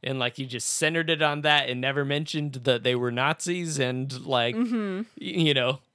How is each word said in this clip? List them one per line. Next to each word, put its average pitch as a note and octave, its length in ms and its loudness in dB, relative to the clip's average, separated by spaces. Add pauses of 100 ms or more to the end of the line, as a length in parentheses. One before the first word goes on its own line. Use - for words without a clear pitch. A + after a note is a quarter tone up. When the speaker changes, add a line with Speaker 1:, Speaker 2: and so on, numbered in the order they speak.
Speaker 1:
and, C3+ 160 -4
like, B2 180 -2
you C3+ 80 -8
just B2 240 -6
centered D#3+ 400 0
it D#3 140 2
on D3 180 0
that D3 280 4
and B2 120 -2
never C3+ 240 0
mentioned D3 480 -2 (100)
that A#2+ 200 2
they B2 120 4
were B2 160 0
Nazis D#3+ 680 -2
and, B2+ 460 -2
like, B2 300 2
Speaker 2:
Mm-hmm. A3 420 -2
Speaker 1:
y-, G#3 60 -6 (160)
you E3 340 2
know C3 260 2 (160)